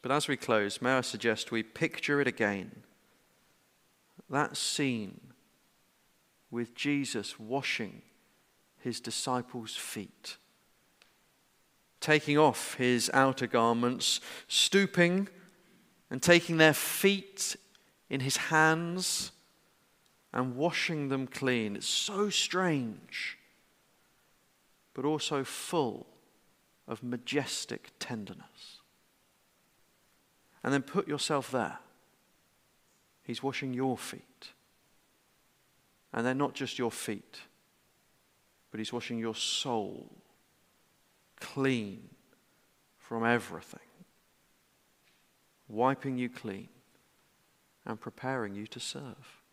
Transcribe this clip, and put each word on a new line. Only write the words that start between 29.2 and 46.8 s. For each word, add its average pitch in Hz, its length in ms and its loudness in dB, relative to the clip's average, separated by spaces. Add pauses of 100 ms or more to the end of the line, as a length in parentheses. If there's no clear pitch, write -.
And 131 100 2
then 139 80 2
put - 260 -2
yourself 147 440 -2
there. 117 280 -2 (1400)
He's 120 180 -8
washing 135 320 -4
your 127 240 0
feet. - 520 -14 (1600)
And 117 140 -2
they're 127 80 2
not 139 200 0
just - 260 -6
your 120 120 0
feet, - 480 -8 (1300)
but 110 80 -8
he's 110 120 -6
washing 117 280 -6
your 113 160 -2
soul - 760 -2 (1300)
clean 120 720 -2 (880)
from 113 280 -4
everything, 117 540 0 (1900)
wiping 131 500 0
you 123 100 -2
clean 107 420 -10 (1160)